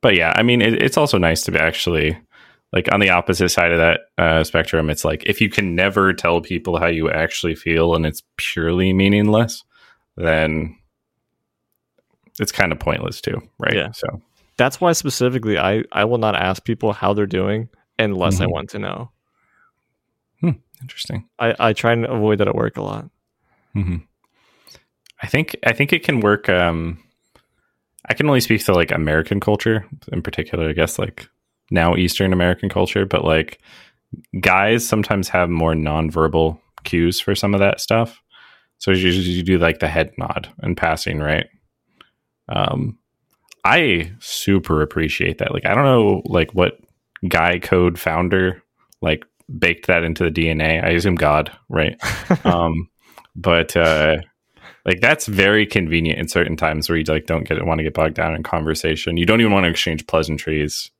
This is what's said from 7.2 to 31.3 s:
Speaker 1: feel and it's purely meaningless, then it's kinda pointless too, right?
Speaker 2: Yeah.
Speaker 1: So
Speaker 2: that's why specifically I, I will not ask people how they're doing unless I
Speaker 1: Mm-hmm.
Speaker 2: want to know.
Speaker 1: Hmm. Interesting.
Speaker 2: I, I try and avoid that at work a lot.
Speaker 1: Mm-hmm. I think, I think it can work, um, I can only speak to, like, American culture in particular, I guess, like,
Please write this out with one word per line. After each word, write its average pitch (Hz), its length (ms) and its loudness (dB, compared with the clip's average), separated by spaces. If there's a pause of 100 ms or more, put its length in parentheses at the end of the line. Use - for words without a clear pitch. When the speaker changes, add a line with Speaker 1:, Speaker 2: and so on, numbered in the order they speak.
Speaker 1:
feel 82 400 0
and 80 120 0
it's 78 160 -6 (140)
purely 90 580 -2
meaningless, 104 720 2 (520)
then 80 600 -2 (1600)
it's 104 140 -4
kinda 85 240 -2
pointless - 440 -4
too, - 220 -6 (160)
right? - 160 -2
Speaker 2:
Yeah. 95 180 -2
Speaker 1:
So - 300 -10 (340)
Speaker 2:
that's 131 240 0
why 175 120 2
specifically 123 680 -2
I, 98 340 0
I 101 140 0
will 120 120 0
not 110 160 0
ask 92 300 -2
people 110 300 -2
how 101 180 -2
they're 104 140 0
doing 98 420 -4 (300)
unless 95 420 0
I 92 40 0
Speaker 1:
Mm-hmm. 90 80 -2
Speaker 2:
want 78 180 -6
to 107 80 -10
know. 101 320 -10 (1300)
Speaker 1:
Hmm. 170 100 0 (300)
Interesting. - 480 -10 (100)
Speaker 2:
I, 117 200 0
I 117 160 2
try 117 180 0
and 117 140 0
avoid 107 320 0
that 101 100 2
at 101 60 -2
work 110 240 -4
a - 40 -6
lot. 101 280 -10 (640)
Speaker 1:
Mm-hmm. 90 200 -2 (1300)
I 104 40 -10
think, 156 280 -2 (120)
I 117 60 2
think 143 200 0
it 165 100 0
can 135 180 0
work, 104 280 2
um, 85 500 0 (1080)
I - 80 -2
can - 120 0
only 135 140 4
speak 110 240 0
to, 101 80 2
like, 85 180 2
American 80 500 0
culture 107 460 0 (260)
in 87 100 -4
particular, - 460 -4
I 76 40 -2
guess, 80 260 0
like, - 300 -8 (420)